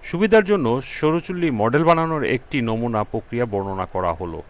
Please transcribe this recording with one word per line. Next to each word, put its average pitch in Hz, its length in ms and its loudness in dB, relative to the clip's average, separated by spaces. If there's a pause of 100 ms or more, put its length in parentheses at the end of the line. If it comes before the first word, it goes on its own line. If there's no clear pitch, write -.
সুবিধার 202 460 4
জন্য 185 160 2 (300)
সৌরচুল্লি 170 520 0 (120)
মডেল 127 240 4
বানানোর 165 380 2 (140)
একটি 139 260 -4
নমুনা 113 420 -2
প্রক্রিয়া 117 420 -4
বর্ণনা 98 400 -4
করা 90 260 -2
হলো। 82 380 -8